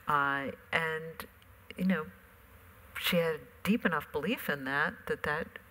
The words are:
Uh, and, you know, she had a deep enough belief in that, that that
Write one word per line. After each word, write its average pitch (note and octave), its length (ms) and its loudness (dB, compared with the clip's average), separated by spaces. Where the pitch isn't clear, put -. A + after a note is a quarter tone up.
Uh, C#3 420 2
and, D#3+ 540 -2
you F#3 80 -2
know, E3 220 4
she - 160 2
had E3 180 2
a D3 40 -6
deep G#3 200 2
enough E3 280 0
belief D#3 360 -2
in C#3+ 160 -2
that, D3 300 0
that D#3 160 -4
that D#3 240 -2